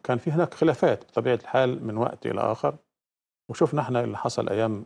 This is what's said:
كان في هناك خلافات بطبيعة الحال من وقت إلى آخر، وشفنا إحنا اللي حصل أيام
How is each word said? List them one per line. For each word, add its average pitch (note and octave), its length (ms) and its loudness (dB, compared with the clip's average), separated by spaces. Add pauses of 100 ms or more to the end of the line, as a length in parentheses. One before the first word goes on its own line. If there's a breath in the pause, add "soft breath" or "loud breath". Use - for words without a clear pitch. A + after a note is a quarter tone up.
كان B2 140 0
في D#3+ 120 -4
هناك D#3+ 240 0
خلافات D#3 500 2
بطبيعة B2 300 0
الحال B2+ 520 0
من G#2+ 100 -6
وقت - 300 -2
إلى A2+ 140 -2
آخر، A#2+ 340 0 (760)
وشفنا D3 300 0
إحنا B2+ 240 0
اللي G#2 140 -6
حصل A2+ 300 -2
أيام G#2+ 380 0